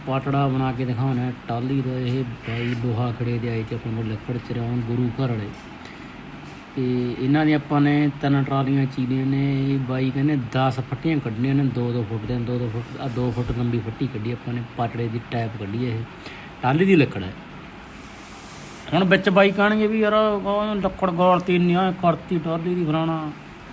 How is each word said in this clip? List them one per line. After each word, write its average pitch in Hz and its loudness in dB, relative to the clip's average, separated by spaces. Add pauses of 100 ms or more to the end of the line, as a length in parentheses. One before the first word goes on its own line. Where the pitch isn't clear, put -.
ਪਾਟੜਾ 139 2
ਬਣਾ 131 0
ਕੇ 127 -2
ਦਿਖਾਉਣਾ 123 0
ਹੈ 127 -2 (160)
ਟਾਹਲੀ 131 0
ਦਾ। 127 -2
ਇਹ 127 0
ਬਾਈ 117 -6
ਲੋਹਾ 120 0
ਖੜੇ 120 -2
ਦੇ 117 -4
ਆਏ 113 -2
ਤੇ 117 -4
ਆਪਣੇ 110 -6
ਕੋਲ 110 -4
ਲੱਕੜ 120 -6
ਚਰਾਉਣ 120 -2
ਗੁਰੂ 120 0
ਘਰ 127 -2
ਵਾਲੇ। 107 -2 (1300)
ਤੇ 123 0
ਇਹਨਾਂ 147 4
ਦੀ 151 6
ਆਪਾਂ 143 2
ਨੇ 147 4 (120)
ਤਿੰਨ 139 4
ਟਰਾਲੀਆਂ 135 2
ਚੀਰੀਆਂ 131 -2
ਨੇ। 139 2
ਇਹ 139 2
ਬਾਈ 131 0
ਕਹਿੰਦੇ 139 2 (160)
ਦਸ 131 2
ਫੱਟੀਆਂ 151 -2
ਕੱਢਣੀਆਂ 123 0
ਨੇ, 139 4
ਦੋ 120 0
ਦੋ 120 0
ਫੁੱਟ 110 -4
ਦੀਆਂ, 120 -2
ਦੋ 120 -2
ਦੋ 120 -2
ਫੁੱਟ, 117 -8
ਆਹ 135 -6
ਦੋ 123 0
ਫੁੱਟ 120 -2
ਲੰਬੀ 120 0
ਫੱਟੀ 113 -4
ਕੱਢੀ 113 -6
ਆਪਾਂ 120 -6
ਨੇ, 120 -4 (140)
ਪਾਟੜੇ 117 -2
ਦੀ 113 -4 (100)
ਟਾਈਪ 117 -2 (100)
ਕੱਢੀ 110 -4
ਹੈ 113 -2
ਇਹ 113 -4 (600)
ਟਾਹਲੀ 143 4
ਦੀ 196 8
ਲੱਕੜ 120 4
ਹੈ। 92 -6 (1600)
ਹੁਣ 175 4
ਵਿੱਚ 196 4
ਬਾਈ 202 8
ਕਹਿਣਗੇ 208 4
ਵੀ, 220 2
"ਯਾਰ, 208 4
ਉਹ 208 2
ਲੱਕੜ 190 0
ਗਾਲਤੀ 180 4
ਇੰਨੀ, 175 6
ਆਹ 185 4
ਕਰਤੀ 175 0
ਟਾਹਲੀ 165 -2
ਦੀ, 180 0
ਫਲਾਣਾ।" 160 0 (420)